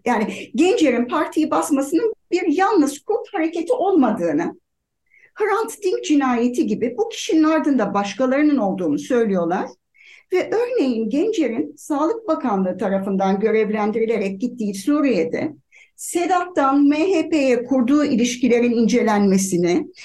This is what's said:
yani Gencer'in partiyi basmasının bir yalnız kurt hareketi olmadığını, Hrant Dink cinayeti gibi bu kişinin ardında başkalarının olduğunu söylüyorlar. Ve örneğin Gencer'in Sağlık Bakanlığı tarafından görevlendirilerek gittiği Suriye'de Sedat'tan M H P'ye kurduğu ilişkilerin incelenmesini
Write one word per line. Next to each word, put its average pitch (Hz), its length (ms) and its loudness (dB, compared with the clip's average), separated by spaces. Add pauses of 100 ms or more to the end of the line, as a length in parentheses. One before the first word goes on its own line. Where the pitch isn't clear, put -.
yani 214 500 -2
Gencer'in 269 520 2
partiyi 320 440 -2
basmasının 320 600 0 (180)
bir 370 160 0
yalnız 359 520 2
kurt - 340 -4
hareketi 339 400 -4
olmadığını, 214 840 0 (760)
Hrant 427 480 -2
Dink 392 200 -2
cinayeti 254 640 2
gibi 214 300 -2
bu 466 120 -2
kişinin 320 340 0
ardında 277 500 2
başkalarının 262 640 0
olduğunu 180 420 0
söylüyorlar. 196 680 0 (680)
Ve 359 180 0
örneğin 311 580 0
Gencer'in 294 680 -2
Sağlık 311 500 -4
Bakanlığı 196 500 -2
tarafından 196 640 0
görevlendirilerek 214 1000 0
gittiği 220 320 -4
Suriye'de 277 800 -2 (420)
Sedat'tan 330 920 0
M 294 120 2
H 339 300 0
P'ye 262 340 2
kurduğu 269 420 2
ilişkilerin 240 680 2
incelenmesini 202 1160 2 (180)